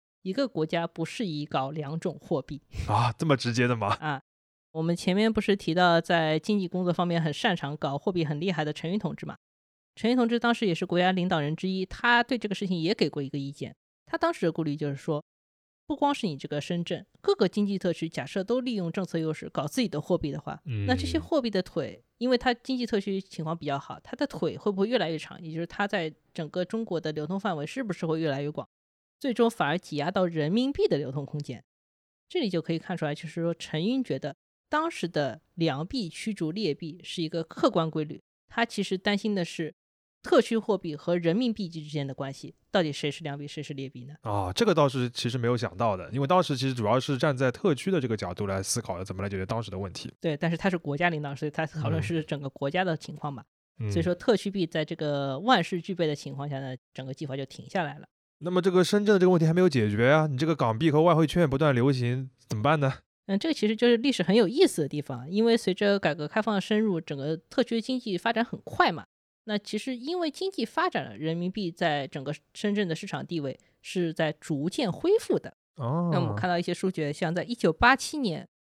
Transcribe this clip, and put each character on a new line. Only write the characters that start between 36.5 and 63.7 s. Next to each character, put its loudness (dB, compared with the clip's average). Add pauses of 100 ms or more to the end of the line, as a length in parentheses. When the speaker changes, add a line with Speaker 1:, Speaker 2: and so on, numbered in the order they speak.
Speaker 1:
劣 -2
币 -12
是 -6
一 -2
个 -4
客 0
观 2
规 -2
律， -12 (260)
他 0
其 -2
实 -2
担 0
心 0
的 0
是 -6 (480)
特 6
区 4
货 0
币 -6
和 0
人 2
民 2
币 -6
之 -12
间 -4
的 -8
关 -8
系， -16 (160)
到 4
底 0
谁 -4
是 -8
良 -6
币， -10
谁 -10
是 -8
劣 -8
币 -16
呢？ -16
Speaker 2:
啊， 0
这 4
个 6
倒 6
是 0
其 -2
实 -2
没 0
有 2
想 -4
到 2
的， -8
因 -2
为 0
当 6
时 -2
其 0
实 -2
主 -2
要 4
是 -2
站 2
在 2
特 0
区 -4
的 2
这 0
个 0
角 -4
度 -4
来 -2
思 -4
考 -6
的， -6
怎 -8
么 -6
来 -2
解 -6
决 -4
当 -4
时 -10
的 -8
问 -6
题。 -12
Speaker 1:
对， -2
但 0
是 0
他 0
是 0
国 -4
家 2
领 -2
导 -6
人， -10
所 -4
以 -4
他 -2
讨 -4
论 0
是 -2
整 -6
个 -8
国 -4
家 0
的 0
情 -10
况 -8
嘛。 -12 (360)
Speaker 2:
嗯。 -4
嗯。 -2
Speaker 1:
所 2
以 2
说 2
特 2
区 -2
币 -2
在 -2
这 -8
个 -2
万 4
事 -4
俱 -6
备 0
的 0
情 -10
况 -6
下 -4
呢， -8 (180)
整 -10
个 -8
计 -8
划 -6
就 -6
停 -16
下 -2
来 -8
了。 -20 (300)
Speaker 2:
那 -6
么 4
这 4
个 8
深 2
圳 8
的 8
这 4
个 8
问 8
题 4
还 6
没 4
有 8
解 4
决 4
啊， 6
你 0
这 0
个 4
港 2
币 4
和 6
外 8
汇 6
券 4
不 0
断 4
流 6
行， 0 (200)
怎 -2
么 0
办 4
呢？ 2 (340)
Speaker 1:
嗯， 2
这 -2
个 2
其 0
实 2